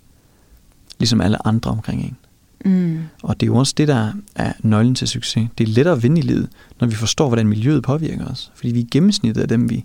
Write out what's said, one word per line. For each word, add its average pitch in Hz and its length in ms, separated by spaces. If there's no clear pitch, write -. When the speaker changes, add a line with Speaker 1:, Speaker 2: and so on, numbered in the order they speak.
Speaker 1:
Ligesom 117 220
alle - 260
andre 110 240
omkring - 340
en. 131 120
Speaker 2:
Mm. 175 380
Speaker 1:
Og - 180
det 113 60
er - 0
jo 113 100
også 135 200
det, 151 120
der 113 240
er - 240
nøglen 113 360
til 120 140
succes. 117 400
Det 113 100
er 110 40
lettere 147 220
at 117 80
vinde 143 160
i 151 40
livet, - 260
når 123 80
vi 110 60
forstår, 113 340
hvordan 117 180
miljøet 117 360
påvirker 151 440
os. - 280
Fordi - 160
vi 120 100
er 117 100
gennemsnittet 139 520
af - 60
dem, 120 220
vi 127 140